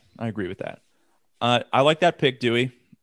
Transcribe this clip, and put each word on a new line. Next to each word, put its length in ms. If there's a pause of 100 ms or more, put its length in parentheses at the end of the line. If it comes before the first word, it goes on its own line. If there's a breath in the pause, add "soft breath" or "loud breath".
(180)
I 120
agree 180
with 120
that. 200 (640)
Uh, 180 (120)
I 100
like 180
that 180
pick, 220
Dewey. 320 (320)